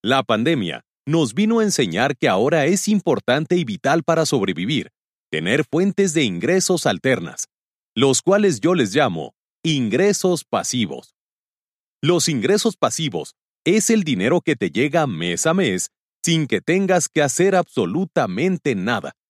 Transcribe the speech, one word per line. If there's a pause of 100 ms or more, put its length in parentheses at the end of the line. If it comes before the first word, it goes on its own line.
La
pandemia (200)
nos
vino
a
enseñar
que
ahora
es
importante
y
vital
para
sobrevivir, (380)
tener
fuentes
de
ingresos
alternas, (460)
los
cuales
yo
les
llamo (300)
ingresos
pasivos. (840)
Los
ingresos
pasivos (300)
es
el
dinero
que
te
llega
mes
a
mes (340)
sin
que
tengas
que
hacer
absolutamente
nada. (140)